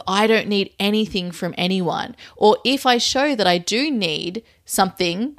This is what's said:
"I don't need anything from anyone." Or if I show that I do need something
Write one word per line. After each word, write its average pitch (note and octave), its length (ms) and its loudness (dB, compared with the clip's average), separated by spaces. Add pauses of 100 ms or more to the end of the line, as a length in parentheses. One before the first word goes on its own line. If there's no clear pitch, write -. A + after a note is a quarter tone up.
"I G3+ 180 2
don't A3 220 2
need G3 320 -2
anything G3+ 520 -2
from E3+ 260 -6
anyone." F3 580 -2 (220)
Or - 260 6
if C4 220 0
I B3 120 4
show C4+ 380 0
that G3 120 2
I F3 100 4
do A#3+ 340 -2
need F3 520 -4 (220)
something F#3+ 720 -2